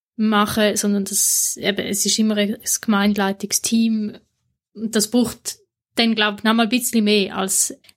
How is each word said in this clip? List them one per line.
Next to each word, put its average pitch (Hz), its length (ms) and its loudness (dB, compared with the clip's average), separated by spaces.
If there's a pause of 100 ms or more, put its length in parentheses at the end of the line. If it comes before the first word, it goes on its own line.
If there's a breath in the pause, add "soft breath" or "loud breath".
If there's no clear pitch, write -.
(160)
machen, 214 600 2
sondern 202 280 0
das, - 520 -2
eben, 196 300 -4
es 202 200 -2
ist 196 120 0
immer 220 180 2
ein 208 200 0 (240)
Gemeindeleitungsteam. 208 1400 0 (560)
Und 220 220 -4
das - 140 0
braucht - 480 -2 (380)
dann, 233 180 2
glaub 208 240 0
ich, - 60 -6
noch 220 100 4
mal 233 100 4
ein 214 40 -2
bisschen 240 360 0
mehr, 208 320 2
als - 380 -2 (220 soft breath)